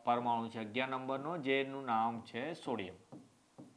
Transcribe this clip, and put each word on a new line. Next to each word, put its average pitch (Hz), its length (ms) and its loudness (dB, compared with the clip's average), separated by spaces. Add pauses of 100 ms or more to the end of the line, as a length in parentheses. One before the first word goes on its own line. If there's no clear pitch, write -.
પરમાણુ 120 460 4
છે, 113 100 -6
અગિયાર 113 300 0
નંબરનો, 135 480 -2
જેનું 135 480 2
નામ 113 360 2
છે 131 320 -6
સોડિયમ, - 680 -6 (580)